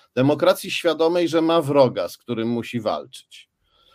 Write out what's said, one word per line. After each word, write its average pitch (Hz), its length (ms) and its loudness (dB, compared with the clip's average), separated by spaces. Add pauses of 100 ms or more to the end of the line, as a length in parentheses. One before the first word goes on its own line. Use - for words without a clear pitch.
(140)
demokracji 170 560 2
świadomej, 165 580 0
że 160 140 0
ma 165 200 2
wroga, 127 460 2
z - 80 -16
którym 113 320 -6
musi 117 320 -4
walczyć. - 720 -8 (440)